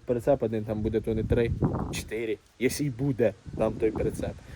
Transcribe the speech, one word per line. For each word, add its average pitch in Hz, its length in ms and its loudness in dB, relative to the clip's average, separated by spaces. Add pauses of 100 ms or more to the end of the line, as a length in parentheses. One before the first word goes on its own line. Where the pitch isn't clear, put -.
прицеп 127 360 2
один 110 220 2
там 107 160 -2
буде, 110 200 0
то 113 140 0
не 110 100 0
три, 120 260 2 (420)
чотири, 110 460 -4 (200)
якщо 135 260 2
й 147 60 0
буде 127 440 2 (220)
там 110 160 2
той 110 180 0
прицеп, - 420 -2 (240)